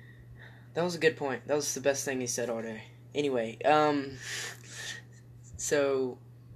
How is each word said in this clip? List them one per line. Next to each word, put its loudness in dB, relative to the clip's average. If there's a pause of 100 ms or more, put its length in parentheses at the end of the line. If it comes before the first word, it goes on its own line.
(760)
That 2
was 0
a -6
good 4
point. -4
That 2
was 0
the -6
best 2
thing -2
he -2
said -2
all -2
day. -8 (320)
Anyway, 0
um, 4 (1400)
so 2 (360)